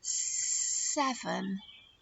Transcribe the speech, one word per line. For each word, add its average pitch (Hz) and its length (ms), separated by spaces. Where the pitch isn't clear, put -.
Seven. - 1600